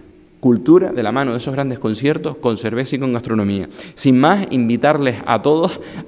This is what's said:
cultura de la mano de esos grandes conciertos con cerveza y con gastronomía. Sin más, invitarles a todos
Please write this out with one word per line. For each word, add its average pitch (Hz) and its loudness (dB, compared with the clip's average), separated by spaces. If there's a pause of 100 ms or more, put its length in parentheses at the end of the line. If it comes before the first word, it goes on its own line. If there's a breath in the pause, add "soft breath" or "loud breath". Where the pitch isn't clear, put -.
(400 loud breath)
cultura 139 4
de 123 -2
la 107 -2
mano 131 -2
de 120 -4
esos 131 -6
grandes 135 -4
conciertos 143 -2
con 117 -2
cerveza 117 -4
y 127 -4
con 131 -2
gastronomía. 104 -2 (260 loud breath)
Sin 127 4
más, 185 2
invitarles 127 0 (100)
a 113 0
todos 160 0 (280 loud breath)